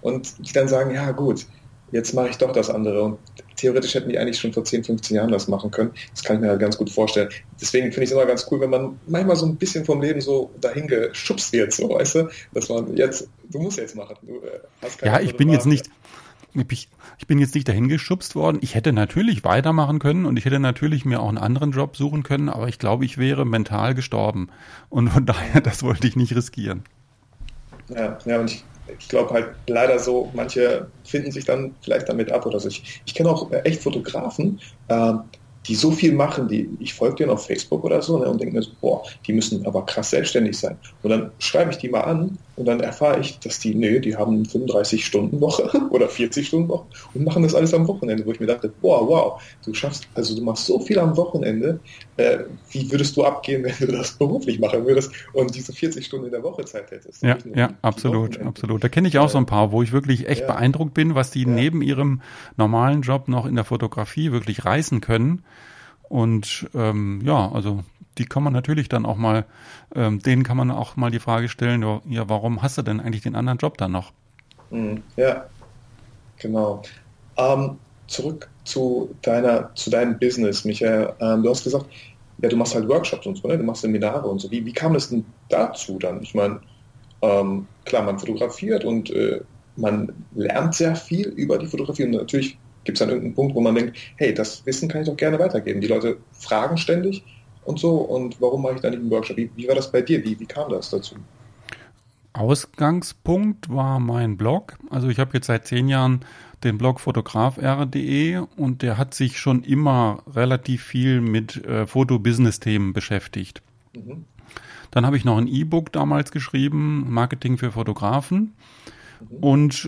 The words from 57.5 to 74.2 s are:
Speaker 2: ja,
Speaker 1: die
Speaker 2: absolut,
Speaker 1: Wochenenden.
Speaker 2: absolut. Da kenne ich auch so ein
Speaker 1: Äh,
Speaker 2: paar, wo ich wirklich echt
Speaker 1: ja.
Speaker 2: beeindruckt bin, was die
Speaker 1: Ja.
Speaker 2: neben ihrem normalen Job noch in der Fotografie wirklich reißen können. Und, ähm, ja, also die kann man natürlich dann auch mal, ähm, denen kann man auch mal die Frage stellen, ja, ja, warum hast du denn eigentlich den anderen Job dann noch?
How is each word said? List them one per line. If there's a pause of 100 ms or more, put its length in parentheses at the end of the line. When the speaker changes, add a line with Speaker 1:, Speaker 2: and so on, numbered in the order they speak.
Speaker 2:
ja,
Speaker 1:
die
Speaker 2:
absolut,
Speaker 1:
Wochenenden.
Speaker 2:
absolut.
Da
kenne
ich
auch
so
ein
Speaker 1:
Äh,
Speaker 2:
paar,
wo
ich
wirklich
echt
Speaker 1:
ja.
Speaker 2:
beeindruckt
bin,
was
die
Speaker 1:
Ja.
Speaker 2:
neben
ihrem (340)
normalen
Job
noch
in
der
Fotografie
wirklich
reißen
können. (640)
Und,
ähm,
ja,
also (360)
die
kann
man
natürlich
dann
auch
mal, (500)
ähm,
denen
kann
man
auch
mal
die
Frage
stellen,
ja,
ja,
warum
hast
du
denn
eigentlich
den
anderen
Job
dann
noch? (580)